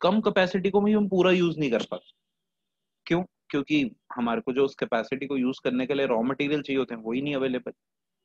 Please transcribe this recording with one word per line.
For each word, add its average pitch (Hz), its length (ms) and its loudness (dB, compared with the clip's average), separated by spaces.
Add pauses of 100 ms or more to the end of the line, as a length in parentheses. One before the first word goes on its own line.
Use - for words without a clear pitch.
कम 220 200 2
capacity 190 480 2
को 202 120 2
भी 208 120 4
हम 208 160 2
पूरा 185 220 4
यूज़ 170 280 2
नहीं 143 120 0
कर 110 120 2
पाते। - 280 -12 (920)
क्यों? 175 180 0 (260)
क्योंकि 143 460 0 (200)
हमारे 117 260 -2
को 127 120 -4
जो 135 120 2
उस 135 100 -2
capacity 131 500 -4
को 139 120 -4
यूज़ 127 260 -2
करने 127 240 0
के 143 60 -2
लिए 139 120 0
raw 120 160 0
material 143 400 -2
चाहिए 135 180 -2
होते 123 160 -4
हैं 113 60 -10
वही 117 200 -4
नहीं 143 140 -2
available, 131 380 -4 (520)